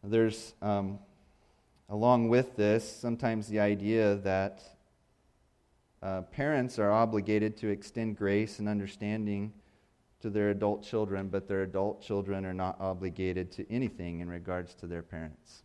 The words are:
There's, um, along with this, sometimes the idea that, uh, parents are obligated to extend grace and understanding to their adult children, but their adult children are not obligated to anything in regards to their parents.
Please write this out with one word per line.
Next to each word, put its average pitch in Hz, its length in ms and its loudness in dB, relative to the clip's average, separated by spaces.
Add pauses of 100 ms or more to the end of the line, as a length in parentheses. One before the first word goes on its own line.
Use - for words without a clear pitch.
There's, 110 580 2
um, 101 380 0 (880)
along 117 400 4
with 127 300 4
this, 107 260 4
sometimes 117 640 -4
the 107 140 0
idea 104 540 4
that, 98 460 -2 (1400)
uh, 95 220 -4
parents 139 540 -2
are 104 140 4
obligated 107 640 2
to 107 140 -4
extend 107 480 -4
grace 104 420 0
and 104 80 -2
understanding 104 840 -4 (680)
to 110 100 -6
their 104 200 2
adult 104 340 0
children, 98 460 -2
but 95 180 -4
their 98 160 0
adult 95 380 -2
children 98 440 -2
are 92 80 -4
not 92 260 -2
obligated 92 720 -2
to - 180 -10
anything 90 500 -4
in 87 100 -8
regards 87 440 -6
to - 140 -14
their 85 160 -6
parents. - 600 -14